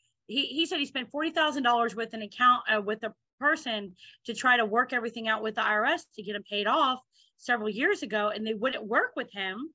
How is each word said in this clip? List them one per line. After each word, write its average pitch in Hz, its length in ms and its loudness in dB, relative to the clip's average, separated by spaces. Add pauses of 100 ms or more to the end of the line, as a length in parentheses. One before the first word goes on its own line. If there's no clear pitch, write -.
(280)
he, 262 180 -2
he 285 200 -2
said 330 140 -2
he 285 60 -2
spent 262 260 -6
forty 311 200 -2
thousand 302 320 2
dollars 233 320 4
with 226 180 -6
an 226 80 -8
account, 247 420 4 (100)
uh, 214 80 2
with 208 220 -4
a 214 100 -6 (260)
person 240 560 -2 (300)
to 233 80 -6
try 247 240 4
to 233 80 2
work 233 280 0
everything 233 340 -4
out 220 160 0
with 220 120 -4
the 220 80 0
I 208 100 2
R 214 120 2
S 320 200 0 (100)
to 214 80 -12
get 202 120 -6
him 202 140 -8
paid 208 180 -2
off 262 320 2 (380)
several 220 320 0
years 285 340 0
ago, 208 300 0
and 214 120 -6
they 220 80 -2
wouldn't 226 320 -2
work 233 300 0
with 269 160 -6
him 196 440 -6